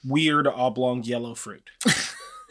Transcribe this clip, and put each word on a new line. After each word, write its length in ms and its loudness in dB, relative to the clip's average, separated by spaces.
Weird 440 4
oblong 560 0
yellow 320 -6
fruit. 340 -16
<laughs> 40 4